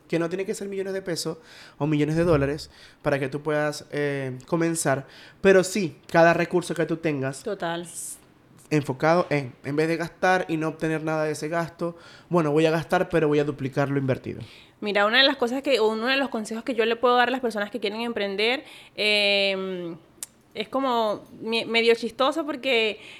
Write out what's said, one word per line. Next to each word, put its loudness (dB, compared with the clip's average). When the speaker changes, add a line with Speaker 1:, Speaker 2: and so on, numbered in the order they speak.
Speaker 1:
que -2
no 0
tiene -4
que -6
ser -10
millones -6
de -6
pesos -6
o -2
millones 2
de 2
dólares 0
para 0
que -2
tú -6
puedas, -2
eh, -4
comenzar, 0
pero 8
sí, -4
cada 8
recurso -2
que 0
tú -4
tengas -4
Speaker 2:
Total. -6
Speaker 1:
enfocado 2
en, -2
en -6
vez 2
de 0
gastar 0
y -2
no -2
obtener -4
nada -2
de -2
ese -6
gasto, -4
bueno, 2
voy 4
a 4
gastar, 0
pero 2
voy 4
a 2
duplicar -2
lo 0
invertido. -4
Speaker 2:
Mira, 2
una 4
de 6
las 4
cosas -2
que, 2
o 4
uno -2
de 2
los 0
consejos -6
que -4
yo 2
le 0
puedo 4
dar 4
a 0
las -2
personas -4
que -10
quieren -4
emprender, -2
em, 0
es -8
como -2
me-, -2
medio 4
chistoso -2
porque, -2